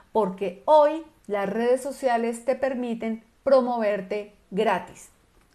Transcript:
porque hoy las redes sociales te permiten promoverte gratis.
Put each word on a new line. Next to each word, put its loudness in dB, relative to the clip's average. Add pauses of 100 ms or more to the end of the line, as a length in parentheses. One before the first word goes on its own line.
(120)
porque -2
hoy 6 (240)
las -2
redes 0
sociales -4
te 0
permiten -4 (200)
promoverte 0 (140)
gratis. -4 (460)